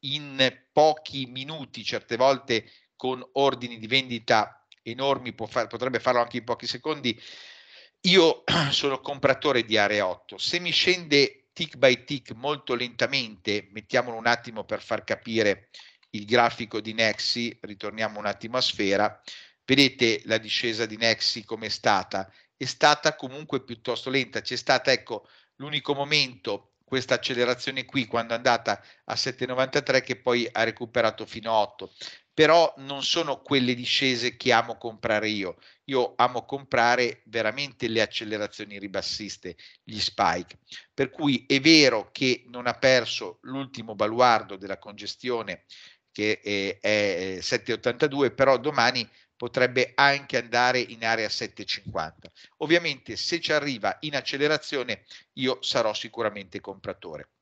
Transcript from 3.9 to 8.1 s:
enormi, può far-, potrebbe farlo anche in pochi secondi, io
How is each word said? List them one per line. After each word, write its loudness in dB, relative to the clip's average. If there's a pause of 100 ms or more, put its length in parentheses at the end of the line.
enormi, -2
può -10
far-, -2
potrebbe -4
farlo 2
anche -2
in -8
pochi -6
secondi, -4 (840)
io 6